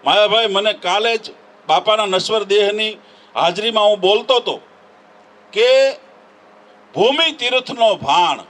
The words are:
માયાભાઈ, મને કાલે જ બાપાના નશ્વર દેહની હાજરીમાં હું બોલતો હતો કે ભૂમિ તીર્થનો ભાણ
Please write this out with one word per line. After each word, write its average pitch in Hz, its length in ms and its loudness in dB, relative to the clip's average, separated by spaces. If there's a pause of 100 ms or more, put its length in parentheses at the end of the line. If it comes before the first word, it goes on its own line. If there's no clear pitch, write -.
માયાભાઈ, 208 420 0
મને 202 260 -2
કાલે 208 440 -4
જ - 140 -12 (360)
બાપાના 208 380 2
નશ્વર 202 380 -2
દેહની 208 540 0 (380)
હાજરીમાં 208 480 0
હું 208 160 2
બોલતો 220 360 2
હતો 190 260 -4 (880)
કે 262 400 2 (1040)
ભૂમિ 294 360 2
તીર્થનો 247 640 -2
ભાણ 151 440 0 (100)